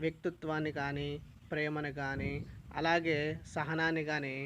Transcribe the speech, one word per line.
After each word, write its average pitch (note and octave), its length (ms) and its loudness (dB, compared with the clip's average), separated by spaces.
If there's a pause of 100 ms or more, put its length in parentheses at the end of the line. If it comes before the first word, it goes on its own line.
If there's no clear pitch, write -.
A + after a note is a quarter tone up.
వ్యక్తిత్వాన్ని D#3 680 0
కానీ, C#3+ 360 0 (420)
ప్రేమను D3+ 420 0
కానీ, C#3 400 0 (480)
అలాగే E3 380 4 (360)
సహనాన్ని D#3+ 500 2
కానీ C#3+ 420 0